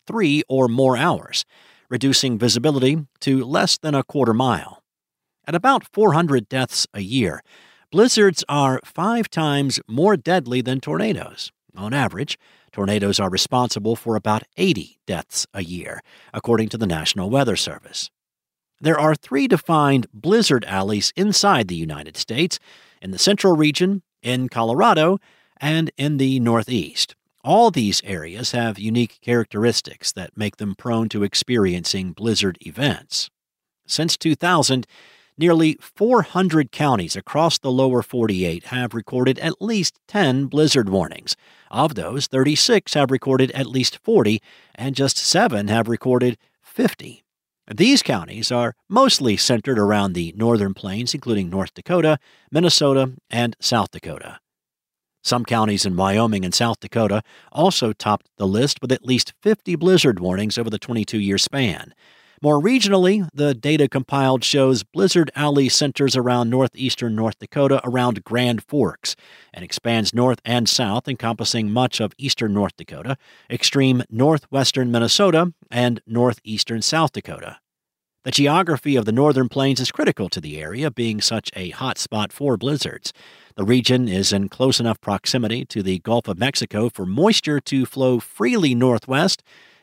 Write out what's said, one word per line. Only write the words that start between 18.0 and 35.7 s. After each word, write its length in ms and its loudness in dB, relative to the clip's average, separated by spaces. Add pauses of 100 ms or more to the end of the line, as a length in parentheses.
There 180 2
are 160 2
three 320 -2
defined 680 2
blizzard 520 2
alleys 520 -2
inside 520 2
the 80 -6
United 400 -10
States, 420 -4 (420)
in 120 -12
the 60 -10
central 380 2
region, 460 0 (200)
in 260 -4
Colorado, 720 2 (380)
and 400 -2
in 200 -2
the 240 0
Northeast. 720 -2 (300)
All 260 4
these 340 0
areas 480 -8
have 260 -4
unique 420 -2
characteristics 920 -2
that 240 -14
make 200 -6
them 200 -6
prone 340 -2
to 120 -4
experiencing 880 -2
blizzard 540 -2
events. 640 -6 (560)
Since 300 -2
two 180 0
thousand, 520 2 (520)
nearly 420 4